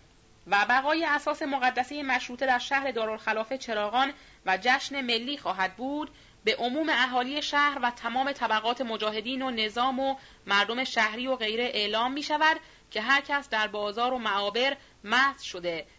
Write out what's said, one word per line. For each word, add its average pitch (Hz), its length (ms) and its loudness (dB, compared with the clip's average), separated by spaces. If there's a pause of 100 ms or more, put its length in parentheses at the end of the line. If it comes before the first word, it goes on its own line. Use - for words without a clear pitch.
(480)
و 202 220 4
بقای 294 360 2
اساس 294 360 0
مقدسه 269 600 0
مشروطه 254 420 -2
در 254 140 4
شهر 269 320 0
دارالخلافه 220 640 -2
چراغان 233 560 0 (320)
و 190 160 2
جشن 269 400 0
ملی 240 360 -2
خواهد 185 380 -2
بود، 285 360 -6 (320)
به 208 120 2
عموم 294 340 0
اهالی 254 520 0
شهر 285 420 2
و 240 80 2
تمام 247 400 -2
طبقات 226 500 0
مجاهدین 220 600 -4
و 262 100 -2
نظام 240 480 0
و 269 160 0 (300)
مردم 202 380 2
شهری 226 440 -2
و 262 80 0
غیره 226 280 -2
اعلام 220 500 0
می 285 100 -4
شود 311 340 2 (340)
که - 100 -4
هر 269 200 2
کس 285 280 -2
در 214 180 0
بازار 208 460 -2
و 254 40 -2
معابر 220 600 0 (260)
مست 254 400 2
شده، 170 420 -6 (120)